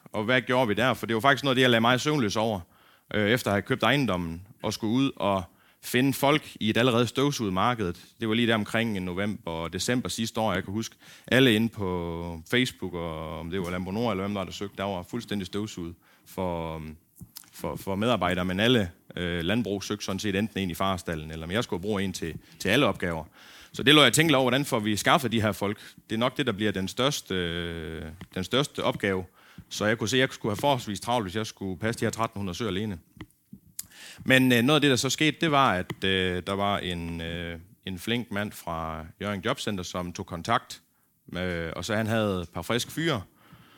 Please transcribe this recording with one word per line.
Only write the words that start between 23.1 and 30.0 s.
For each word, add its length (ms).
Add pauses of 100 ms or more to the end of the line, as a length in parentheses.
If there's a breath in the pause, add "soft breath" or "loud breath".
Så 120
det 120
lå 60
jeg 120
tænke 220
over, 80
hvordan 220
får 140
vi 160
skaffet 360
de 100
her 100
folk? 280 (300)
Det 60
er 40
nok 180
det, 80
der 60
bliver 200
den 160
største, 480
øh, 680 (320)
den 80
største 400
opgave. 400 (460 loud breath)
Så 160
jeg 120
kunne 120